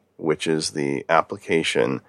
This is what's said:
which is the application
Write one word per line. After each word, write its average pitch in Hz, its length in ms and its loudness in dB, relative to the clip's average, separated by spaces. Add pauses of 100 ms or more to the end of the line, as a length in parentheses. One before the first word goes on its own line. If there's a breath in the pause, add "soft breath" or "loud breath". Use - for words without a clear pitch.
(200)
which 78 260 -2
is 80 240 0
the 69 380 -4
application 80 1000 0